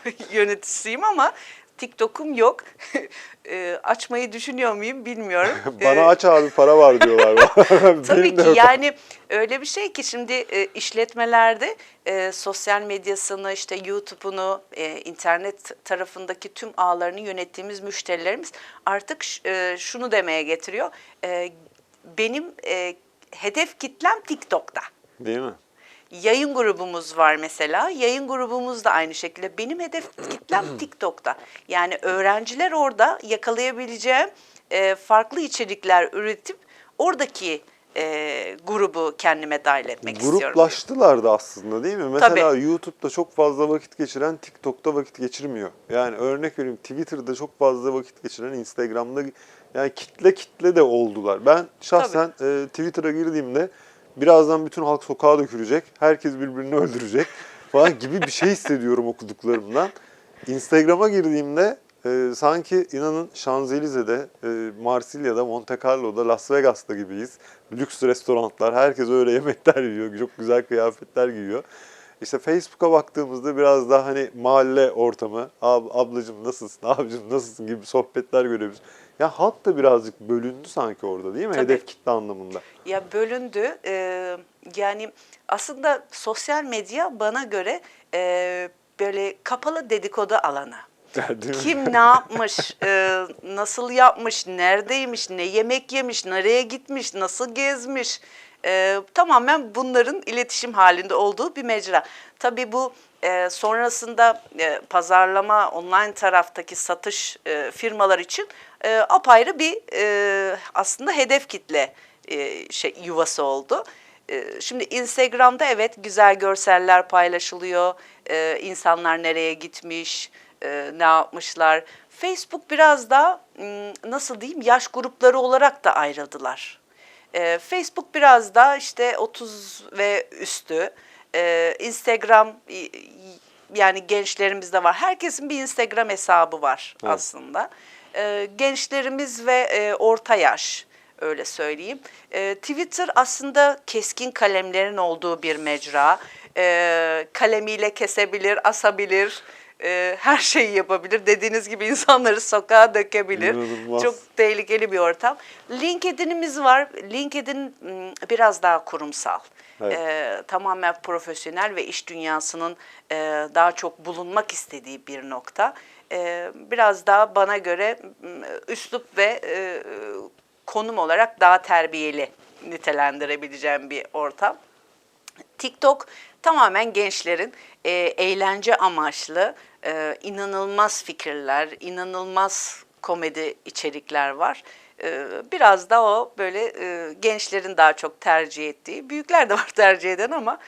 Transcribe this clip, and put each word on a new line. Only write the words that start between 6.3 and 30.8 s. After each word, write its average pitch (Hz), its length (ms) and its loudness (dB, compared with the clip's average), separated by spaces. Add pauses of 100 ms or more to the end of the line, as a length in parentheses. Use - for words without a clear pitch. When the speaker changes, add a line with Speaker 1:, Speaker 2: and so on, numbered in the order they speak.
Speaker 2:
para 151 280 8
var." 135 240 10
diyorlar. 113 340 8
<laughs> - 360 10 (120)
Benim 165 200 8
Speaker 1:
Tabii 180 340 6
Speaker 2:
de 170 60 6
Speaker 1:
ki 165 40 8
Speaker 2:
yok. 160 100 10
Speaker 1:
yani 262 360 8 (360)
öyle 226 320 -2
bir 294 40 -12
şey 403 280 -6
ki 277 100 -8
şimdi, 240 300 -6
e, 214 320 -2
işletmelerde, 233 1120 0 (300)
e, 190 260 -2
sosyal 202 500 -4
medyasını, 196 720 -6
işte 196 320 -8
YouTube'unu, 196 760 -8 (100)
e, 156 300 -10
internet 175 840 -6
tarafındaki 185 680 -10
tüm 226 240 -14
ağlarını 175 420 0
yönettiğimiz 190 600 -12
müşterilerimiz 196 720 -6 (340)
artık 202 380 -4
ş-, - 220 -10
e, 180 320 -4
şunu 240 340 -8
demeye 170 320 0
getiriyor. 165 460 -6 (340)
E, 180 280 -6 (680)
"Benim, 240 280 -4 (200)
e, 180 300 -6 (360)
hedef 240 480 -6
kitlem 349 420 -4
TikTok'ta." - 600 -6 (380)
Speaker 2:
Değil 117 200 -6
mi? 123 140 -8 (680)
Speaker 1:
Yayın 269 300 2
grubumuz 175 640 -4
var 156 180 4
mesela. 156 540 -2
Yayın 262 380 -2
grubumuz 247 560 -6
da 220 80 4
aynı 160 220 0
şekilde. 175 440 -10
"Benim 269 220 -8
hedef - 500 -12
kitlem 349 420 -4
<clears throat> 123 80 -12
TikTok'ta." - 560 -8 (320)